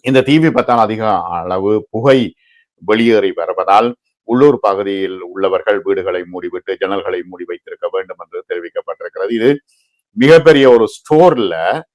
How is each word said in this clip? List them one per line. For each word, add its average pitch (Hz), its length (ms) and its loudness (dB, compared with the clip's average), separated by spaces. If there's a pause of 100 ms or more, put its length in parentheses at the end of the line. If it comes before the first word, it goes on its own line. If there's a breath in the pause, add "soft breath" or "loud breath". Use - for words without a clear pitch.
இந்த 131 200 2
தீ 139 180 2
விபத்தால் 123 400 0
அதிக 107 420 0
அளவு 92 680 -4
புகை 120 440 0 (420)
வெளியேறி 107 560 0
வருவதால் 95 640 0 (280)
உள்ளூர் 127 360 4
பகுதியில் 95 640 -2
உள்ளவர்கள் 95 600 -2
வீடுகளை 92 400 -4
மூடிவிட்டு 87 580 -10
ஜன்னல்களை 95 440 -6
மூடி 90 200 -18
வைத்திருக்க 87 480 -12
வேண்டும் 92 280 -8
என்று 87 300 -16
தெரிவிக்கப்பட்டிருக்கிறது. 87 840 -10
இது 120 280 0 (520)
மிகப்பெரிய 143 580 6
ஒரு 117 180 6
ஸ்டோர்ல 117 960 0 (140)